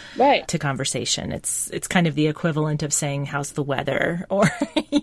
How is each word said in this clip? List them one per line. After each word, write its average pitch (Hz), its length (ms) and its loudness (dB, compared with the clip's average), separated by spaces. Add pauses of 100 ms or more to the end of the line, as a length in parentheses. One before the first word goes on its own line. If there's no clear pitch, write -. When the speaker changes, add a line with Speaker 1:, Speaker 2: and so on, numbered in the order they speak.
(180)
Speaker 1:
Right. 254 320 6
Speaker 2:
to 165 100 -2
conversation. 135 720 -2
It's, - 380 -4
it's - 180 -8
kind 175 200 4
of 143 80 -2
the 151 120 2
equivalent 151 560 0
of 147 80 -4
saying, 143 360 -2
"How's 143 260 -6
the 151 100 -2
weather?" 143 640 0
<laughs> - 20 -8
Or, 202 220 4 (400)
you 294 120 2